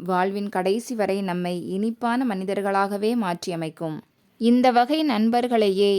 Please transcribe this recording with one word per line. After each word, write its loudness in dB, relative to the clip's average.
வாழ்வின் 0
கடைசி -2
வரை 0
நம்மை -2
இனிப்பான -2
மனிதர்களாகவே 0
மாற்றியமைக்கும். -6
இந்த 4
வகை 4
நண்பர்களையே 2